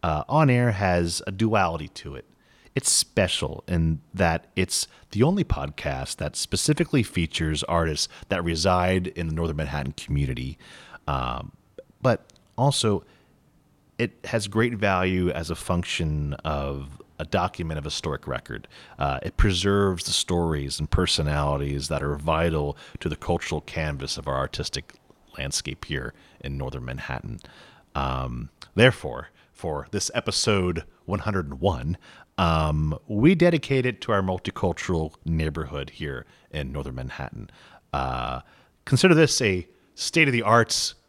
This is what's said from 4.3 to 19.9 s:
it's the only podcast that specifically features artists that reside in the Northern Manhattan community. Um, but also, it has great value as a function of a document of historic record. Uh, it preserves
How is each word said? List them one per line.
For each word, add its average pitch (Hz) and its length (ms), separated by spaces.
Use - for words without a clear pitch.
it's - 320
the 104 100
only 175 220
podcast 69 720
that 76 200
specifically - 680
features 80 600
artists 82 480
that 87 160
reside 90 600
in 82 220
the 78 60
Northern 80 220
Manhattan 71 360
community. 65 680
Um, 64 440
but - 320
also, 120 480
it 113 160
has 107 220
great 113 280
value 92 560
as 80 180
a 85 60
function 76 800
of 69 560
a - 60
document 87 540
of 71 60
historic 73 420
record. - 420
Uh, 69 240
it - 160
preserves 98 680